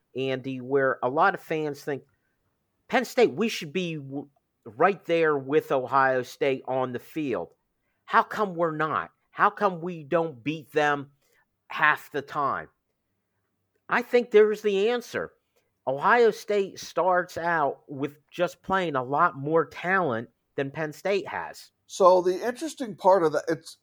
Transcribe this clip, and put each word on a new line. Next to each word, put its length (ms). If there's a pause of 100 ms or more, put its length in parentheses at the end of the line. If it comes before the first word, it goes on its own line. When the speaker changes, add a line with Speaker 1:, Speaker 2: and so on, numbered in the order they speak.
(140)
Speaker 1:
Andy, 460
where 420
a 60
lot 260
of 60
fans 420
think, 220 (840)
"Penn 160
State, 260
we 160
should 240
be 240
w-, 320 (380)
right 400
there 320
with 340
Ohio 520
State 440
on 240
the 80
field. 480 (560)
How 200
come 300
we're 220
not? 360 (200)
How 180
come 300
we 240
don't 400
beat 300
them 380 (560)
half 440
the 100
time?" 460 (1200)
I 140
think 300
there's 300
the 280
answer. 420 (560)
Ohio 440
State 480
starts 580
out 500
with 300 (120)
just 320
playing 360
a 60
lot 340
more 280
talent 640 (300)
than 120
Penn 220
State 380
has. 420 (140)
Speaker 2:
So 360
the 240
interesting 480
part 300
of 80
that, 160
it's, 360